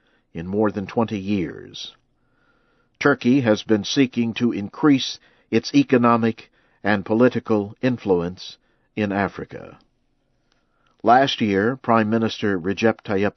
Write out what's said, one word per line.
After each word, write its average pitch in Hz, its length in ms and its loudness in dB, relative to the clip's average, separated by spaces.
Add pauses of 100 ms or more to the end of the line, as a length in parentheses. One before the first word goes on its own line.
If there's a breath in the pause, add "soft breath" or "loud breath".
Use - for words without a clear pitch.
(320)
in 85 140 -10
more 104 240 0
than 98 160 -6
twenty 113 320 -4
years. 95 760 -6 (1040)
Turkey 139 400 2
has 107 240 2
been 104 200 0
seeking 120 500 -2
to 120 180 0
increase 120 680 0 (320 soft breath)
its 113 240 -2
economic 120 760 2 (340)
and 98 200 0
political 110 760 0
influence 95 760 -2 (400)
in 104 160 -2
Africa. - 640 -6 (1200)
Last 131 380 4
year, 107 360 0
Prime 113 320 2
Minister 110 500 -2
Recep 98 440 -2
Tayyip 101 340 -2